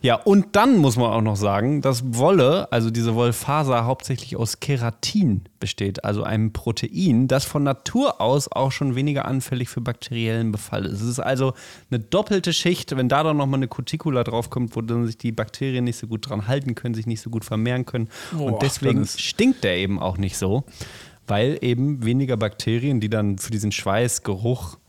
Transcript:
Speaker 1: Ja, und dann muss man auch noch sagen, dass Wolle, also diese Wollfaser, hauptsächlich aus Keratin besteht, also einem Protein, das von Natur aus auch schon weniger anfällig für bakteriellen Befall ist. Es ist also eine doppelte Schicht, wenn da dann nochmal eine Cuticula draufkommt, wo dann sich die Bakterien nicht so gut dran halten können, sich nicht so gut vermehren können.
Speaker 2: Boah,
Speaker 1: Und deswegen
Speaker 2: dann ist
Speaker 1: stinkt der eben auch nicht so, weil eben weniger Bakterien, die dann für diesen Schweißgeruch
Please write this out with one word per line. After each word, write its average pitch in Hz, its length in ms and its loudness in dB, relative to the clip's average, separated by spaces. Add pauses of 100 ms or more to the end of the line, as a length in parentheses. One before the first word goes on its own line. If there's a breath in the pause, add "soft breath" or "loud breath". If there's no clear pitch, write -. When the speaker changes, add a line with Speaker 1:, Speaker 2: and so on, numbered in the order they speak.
Speaker 1:
Ja, 120 140 4
und 202 400 4
dann 233 220 6
muss 135 180 6
man 120 160 2
auch 113 100 2
noch 107 160 2
sagen, 104 440 2
dass 127 360 0
Wolle, 160 540 4
also 113 180 2
diese 113 260 0
Wollfaser, 120 720 2
hauptsächlich - 500 -4
aus - 240 -4
Keratin 120 840 0 (160)
besteht, - 440 -4
also 104 200 -2
einem 107 300 0
Protein, 123 760 0
das 131 180 2
von 143 180 -2
Natur 226 560 0
aus 135 320 2
auch 135 200 0
schon 135 240 -2
weniger 139 300 -2
anfällig 127 440 -4
für 127 120 -6
bakteriellen 113 680 -2
Befall 101 340 -4
ist. 98 160 -4
Es 113 60 -2
ist 123 120 -4
also 131 340 0 (360 loud breath)
eine 123 100 0
doppelte 185 540 0
Schicht, - 420 0
wenn 127 140 2
da 139 140 4
dann 156 140 2
nochmal 135 220 2
eine 131 80 0
Cuticula 131 560 -2
draufkommt, 113 520 -2
wo 117 60 -2
dann 117 240 0
sich 110 120 -4
die 120 140 -2
Bakterien 123 520 -2
nicht 120 140 -2
so 117 100 -10
gut 110 220 -6
dran 104 180 -4
halten 135 280 -2
können, 120 200 -6
sich 113 120 -6
nicht 110 140 -4
so - 80 -10
gut 113 160 -4
vermehren 120 400 -2
können. 113 240 -4 (240 loud breath)
Speaker 2:
Boah, 147 200 -2
Speaker 1:
Und - 100 -2
deswegen 135 320 0
Speaker 2:
dann 107 80 2
ist - 180 -6
Speaker 1:
stinkt - 420 2
der 90 140 2
eben 95 220 0
auch 92 180 -2
nicht 98 200 -2
so, 101 260 0 (640 loud breath)
weil 110 340 2
eben 127 440 0
weniger 127 320 2
Bakterien, 117 640 0
die 104 100 0
dann 104 280 2
für - 140 -8
diesen 104 200 -2
Schweißgeruch 110 1080 -2 (120)